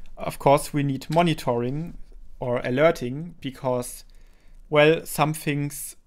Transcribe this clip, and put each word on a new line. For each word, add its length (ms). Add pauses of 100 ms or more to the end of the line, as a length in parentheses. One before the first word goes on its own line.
(180)
Of 200
course, 360
we 80
need 260
monitoring 880 (420)
or 240
alerting 800
because, 640 (640)
well, 380
some 260
things 640 (100)